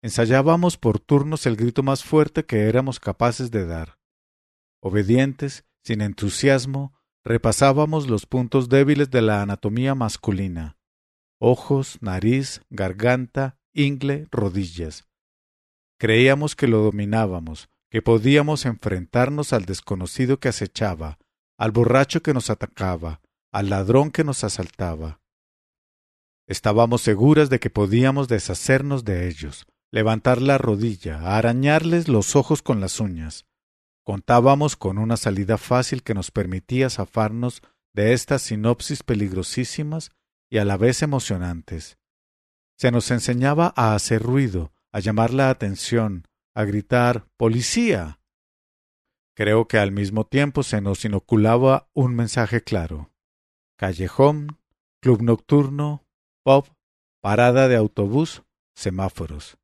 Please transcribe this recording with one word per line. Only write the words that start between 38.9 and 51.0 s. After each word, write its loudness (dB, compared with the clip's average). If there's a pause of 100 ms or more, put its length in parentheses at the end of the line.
peligrosísimas -4 (380)
y -2
a 0
la 0
vez 2
emocionantes. -6 (800)
Se 2
nos 0
enseñaba 0
a 2
hacer 0
ruido, -2 (220)
a -4
llamar 0
la 2
atención, -2 (280)
a -2
gritar 0
"¡Policía!". -2 (1120)
Creo 2
que 0
al 2
mismo -2
tiempo 0
se -2
nos -4